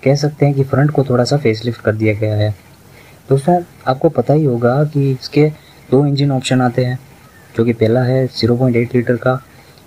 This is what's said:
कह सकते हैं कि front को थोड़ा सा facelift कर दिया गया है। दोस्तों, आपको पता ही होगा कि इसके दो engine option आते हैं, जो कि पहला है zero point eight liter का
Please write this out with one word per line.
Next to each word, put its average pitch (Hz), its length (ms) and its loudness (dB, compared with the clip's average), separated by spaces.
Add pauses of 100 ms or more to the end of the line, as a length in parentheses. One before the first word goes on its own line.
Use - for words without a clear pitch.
कह 135 120 4
सकते 147 280 -2
हैं 143 100 0
कि 135 100 2
front 139 260 0
को 143 120 0
थोड़ा 123 200 0
सा 127 140 0
facelift 113 440 -2
कर 107 140 0
दिया 107 200 0
गया 107 200 -2
है। 104 180 0 (760)
दोस्तों, 175 320 2 (260)
आपको 139 240 0
पता 139 220 0
ही 156 120 2
होगा 120 400 0
कि 143 260 0
इसके 147 380 0 (420)
दो 139 140 4
engine 143 260 0
option 127 300 0
आते 123 240 0
हैं, 127 140 -6 (560)
जो 117 100 0
कि 120 100 2
पहला 113 280 2
है 131 260 0
zero 120 280 0
point 127 200 2
eight 117 180 -2
liter 123 220 0
का 127 240 -2 (460)